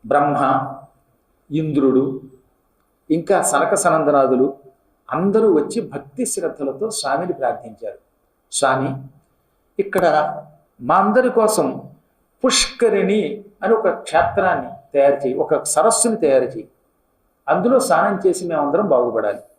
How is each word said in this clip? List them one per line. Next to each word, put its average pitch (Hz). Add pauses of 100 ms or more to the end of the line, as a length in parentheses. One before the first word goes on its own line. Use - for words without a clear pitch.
బ్రహ్మ, 135 (800)
ఇంద్రుడు, 139 (920)
ఇంకా 170
సనక 160
సనందనాదులు 143 (560)
అందరూ 196
వచ్చి 151
భక్తి -
శ్రద్ధలతో 151
స్వామిని 151
ప్రార్థించారు. 113 (540)
"స్వామి, 135 (840)
ఇక్కడ 170 (440)
మా 127
అందరి 214
కోసం 190 (600)
పుష్కరిణి 196 (180)
అని 202
ఒక 214
క్షేత్రాన్ని - (260)
తయారు 139
చేయి, 131
ఒక -
సరస్సుని 220
తయారు 135
చేయి, 117 (800)
అందులో 208
స్నానం 185
చేసి 180
మేమందరం 160
బాగుపడాలి. 113 (200)